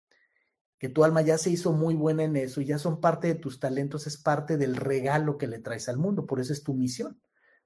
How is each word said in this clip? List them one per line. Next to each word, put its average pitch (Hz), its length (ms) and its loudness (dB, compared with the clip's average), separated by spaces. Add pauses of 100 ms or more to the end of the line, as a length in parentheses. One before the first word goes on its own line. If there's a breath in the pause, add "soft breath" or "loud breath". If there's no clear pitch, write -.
(760)
que 131 120 -6
tu 151 160 6
alma 160 160 4
ya 156 160 4
se 165 120 -2
hizo 175 220 0
muy 160 240 2
buena 156 280 2
en 156 120 0
eso 131 240 -2
y 135 60 -2
ya 147 120 0
son 160 220 -2
parte 170 300 2
de 165 60 0
tus 139 260 -10
talentos, 143 460 -4
es 147 100 -10
parte 147 400 0
del 131 180 0
regalo 135 640 0
que 127 100 -4
le 110 120 -8
traes 117 280 -8
al 123 100 -4
mundo, 170 280 -2
por 131 160 -2
eso 127 100 -4
es 143 120 -4
tu 139 100 -4
misión. 127 480 -4 (440)